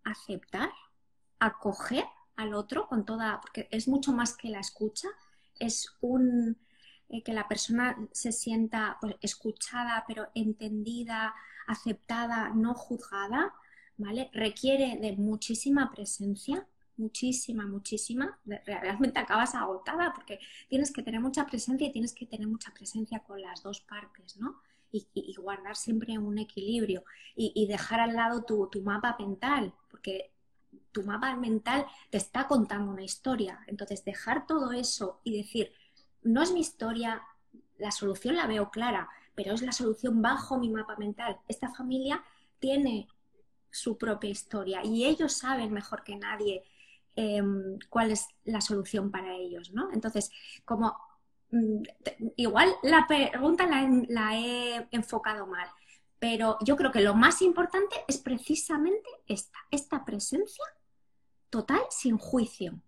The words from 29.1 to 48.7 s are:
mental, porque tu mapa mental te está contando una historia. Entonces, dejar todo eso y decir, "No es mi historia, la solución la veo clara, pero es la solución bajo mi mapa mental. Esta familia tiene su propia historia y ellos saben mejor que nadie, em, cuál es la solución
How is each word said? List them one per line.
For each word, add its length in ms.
mental, 540
porque 420
tu 120
mapa 320
mental 500
te 60
está 300
contando 440
una 120
historia. 640
Entonces, 380
dejar 420
todo 260
eso 500
y 140
decir, 340
"No 200
es 100
mi 80
historia, 600
la 140
solución 440
la 120
veo 240
clara, 380
pero 180
es 80
la 100
solución 500
bajo 380
mi 100
mapa 280
mental. 500
Esta 260
familia 500
tiene 480
su 260
propia 320
historia 540
y 220
ellos 280
saben 400
mejor 300
que 120
nadie, 480
em, 640
cuál 220
es 160
la 160
solución 500